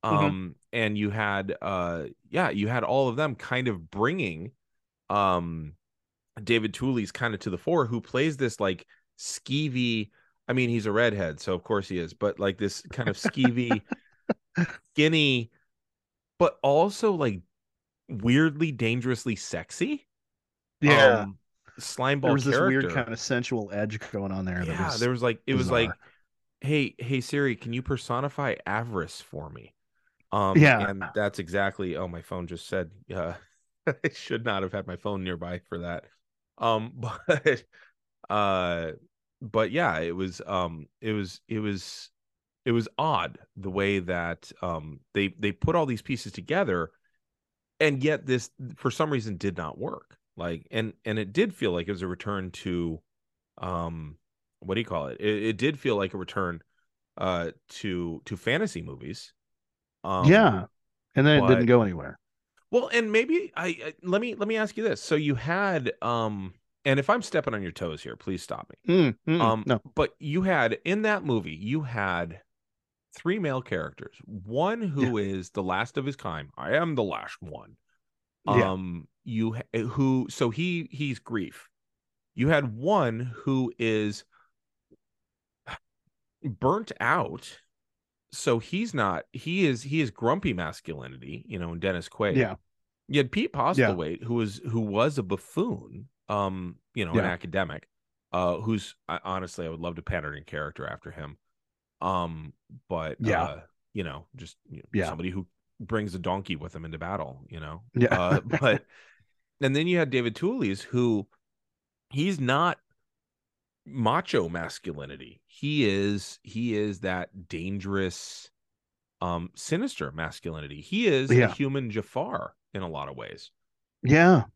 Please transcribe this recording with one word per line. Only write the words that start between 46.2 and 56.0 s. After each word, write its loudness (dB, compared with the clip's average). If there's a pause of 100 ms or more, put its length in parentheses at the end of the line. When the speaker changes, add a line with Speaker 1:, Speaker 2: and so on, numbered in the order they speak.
Speaker 2:
together, 2 (880)
and 6
yet 2
this, 2 (260)
for 0
some 2
reason, -2
did -2
not -6
work. -10 (200)
Like, -6
and, -2 (120)
and 0
it -4
did 2
feel 0
like -2
it -2
was -4
a -4
return -4
to, -4 (580)
um, -6 (440)
what -4
do 0
you -4
call -4
it? -10
It, 0
it 0
did 0
feel 0
like -2